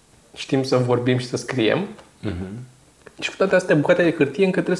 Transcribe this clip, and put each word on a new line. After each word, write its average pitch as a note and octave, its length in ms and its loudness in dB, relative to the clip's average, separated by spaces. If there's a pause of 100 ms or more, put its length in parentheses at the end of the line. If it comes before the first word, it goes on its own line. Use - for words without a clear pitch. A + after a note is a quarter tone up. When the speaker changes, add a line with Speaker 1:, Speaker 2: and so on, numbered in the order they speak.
(360)
Speaker 1:
știm - 260 -2
să B2+ 140 0
vorbim B2 420 2
și B2 80 -6
să - 100 -6
scriem. B2 500 0 (340)
Speaker 2:
Mhm. G2+ 140 -6 (840)
Speaker 1:
Și - 100 -6
cu - 60 -16
toate G3 180 2
astea, F#3 200 2
bucata E3+ 280 4
de E3 120 4
hârtie C#3+ 300 2
încă F#3 120 2
trebuie F3 220 0